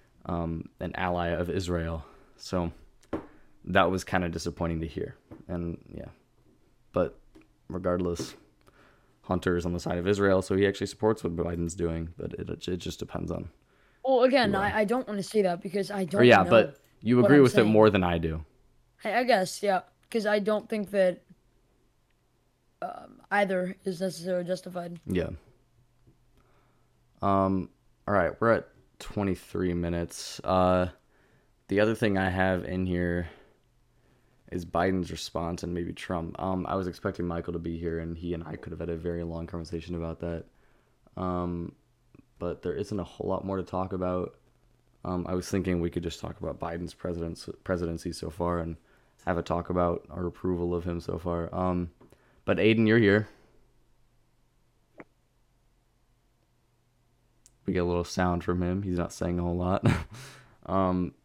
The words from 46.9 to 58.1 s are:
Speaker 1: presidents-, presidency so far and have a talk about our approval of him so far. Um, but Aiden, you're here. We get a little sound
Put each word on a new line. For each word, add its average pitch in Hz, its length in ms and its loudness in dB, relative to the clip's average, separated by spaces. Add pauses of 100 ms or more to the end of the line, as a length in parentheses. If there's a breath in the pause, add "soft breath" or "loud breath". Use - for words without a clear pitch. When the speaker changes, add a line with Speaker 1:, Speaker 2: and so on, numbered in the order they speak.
Speaker 1:
presidents-, 85 540 -8 (160)
presidency 85 480 -4
so 85 160 -8
far 87 300 -2
and 82 180 -6 (480 soft breath)
have 87 140 0
a 85 40 -2
talk 85 280 -4
about 87 400 0
our 90 160 -6
approval 87 480 -2
of 87 100 -2
him 87 160 -4
so 87 180 -6
far. 85 360 -4
Um, 90 360 0 (540 soft breath)
but - 140 0
Aiden, 110 280 6
you're 110 120 6
here. 107 280 6 (4000 soft breath)
We 90 80 -4
get 90 80 0
a 87 40 2
little 87 200 0
sound 87 400 0